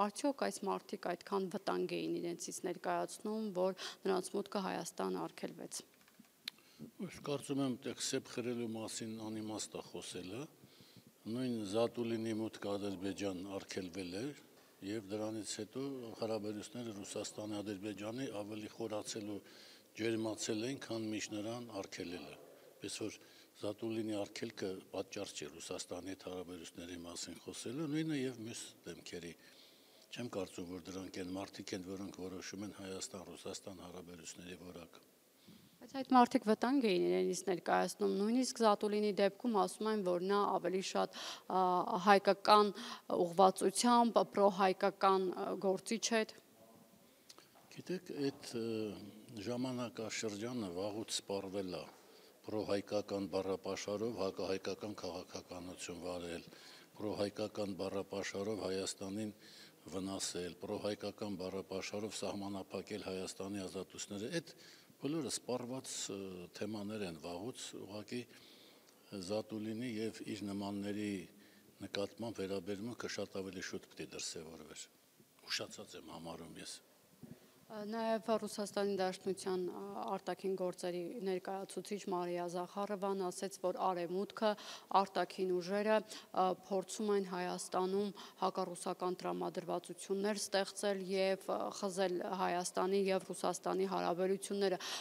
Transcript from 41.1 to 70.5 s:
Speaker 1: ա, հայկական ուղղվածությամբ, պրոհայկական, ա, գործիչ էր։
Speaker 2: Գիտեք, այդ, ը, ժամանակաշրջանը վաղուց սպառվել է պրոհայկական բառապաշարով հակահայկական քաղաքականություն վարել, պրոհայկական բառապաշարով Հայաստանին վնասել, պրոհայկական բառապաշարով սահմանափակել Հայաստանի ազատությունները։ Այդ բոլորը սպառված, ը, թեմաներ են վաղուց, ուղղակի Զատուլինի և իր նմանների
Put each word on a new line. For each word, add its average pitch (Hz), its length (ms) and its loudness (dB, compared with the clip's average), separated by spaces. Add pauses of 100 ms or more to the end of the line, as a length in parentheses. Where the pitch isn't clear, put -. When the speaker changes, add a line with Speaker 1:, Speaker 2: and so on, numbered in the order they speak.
Speaker 1:
ա, 185 220 4 (340)
հայկական 202 720 10 (400)
ուղղվածությամբ, 196 1160 8
պրոհայկական, 190 1000 6
ա, 185 160 0 (140)
գործիչ 190 540 2
էր։ 220 220 2 (1300)
Speaker 2:
Գիտեք, - 500 -6
այդ, 139 340 -2
ը, 113 140 -2 (720)
ժամանակաշրջանը 117 1300 -2
վաղուց 101 420 -2
սպառվել 95 640 -2
է - 60 -4 (580)
պրոհայկական 101 840 0
բառապաշարով 95 920 -2
հակահայկական 95 800 -2
քաղաքականություն 90 1080 -8
վարել, 87 460 -6 (440)
պրոհայկական 101 840 -2
բառապաշարով 95 880 -2
Հայաստանին 95 720 -4 (460)
վնասել, 95 720 -4
պրոհայկական 101 800 -4
բառապաշարով 95 800 -4
սահմանափակել 98 880 -4
Հայաստանի 95 580 -4
ազատությունները։ 95 720 -6
Այդ - 220 -4 (380)
բոլորը 143 380 -2
սպառված, 123 600 -4 (140)
ը, - 100 -4 (360)
թեմաներ 104 540 -4
են 85 140 -4
վաղուց, 87 460 -6 (100)
ուղղակի 107 460 -8 (1000)
Զատուլինի 107 720 -2
և 110 320 -4
իր 107 200 -6
նմանների 101 680 -2 (640)